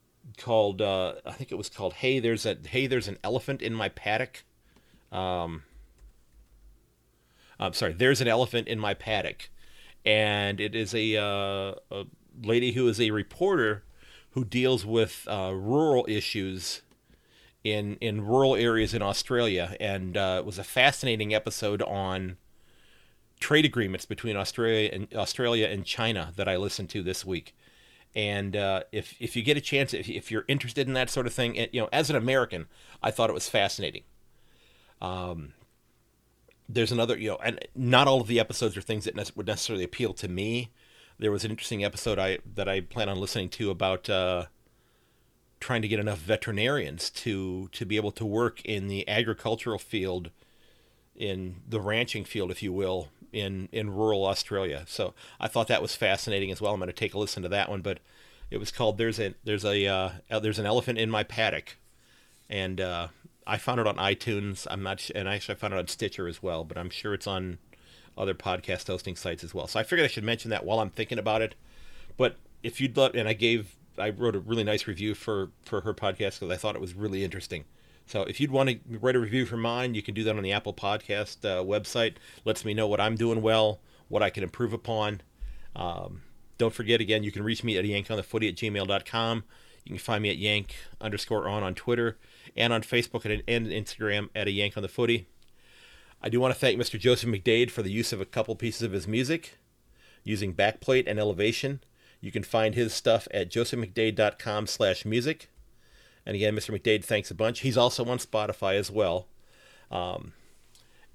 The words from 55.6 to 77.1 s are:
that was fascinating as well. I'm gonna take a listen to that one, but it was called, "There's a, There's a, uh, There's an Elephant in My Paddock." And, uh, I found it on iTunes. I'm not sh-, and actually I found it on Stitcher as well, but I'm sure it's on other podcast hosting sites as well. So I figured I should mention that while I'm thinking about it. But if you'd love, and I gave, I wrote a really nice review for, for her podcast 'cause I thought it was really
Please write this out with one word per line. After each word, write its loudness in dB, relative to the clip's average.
that 4
was -4
fascinating 0
as -8
well. 2
I'm -2
gonna -4
take -4
a -4
listen -4
to -4
that 2
one, -4
but -4
it -4
was -6
called, 2
"There's 0
a, -2
There's -2
a, 2
uh, -2
There's 0
an -2
Elephant 2
in 0
My 2
Paddock." -2
And, -4
uh, -4
I 0
found 0
it 4
on 2
iTunes. -2
I'm -6
not -4
sh-, -8
and -4
actually -4
I -8
found -4
it -2
on -2
Stitcher -4
as -8
well, -4
but -12
I'm -6
sure -6
it's -6
on -4
other 0
podcast -4
hosting -6
sites -8
as -12
well. -6
So -2
I 2
figured 2
I 2
should -6
mention -2
that -2
while 2
I'm 0
thinking -6
about 2
it. -4
But 2
if -6
you'd 0
love, 6
and 2
I 2
gave, 2
I -2
wrote 0
a -2
really 0
nice 0
review -2
for, -2
for -4
her -2
podcast -2
'cause -4
I -2
thought -2
it -8
was -8
really -4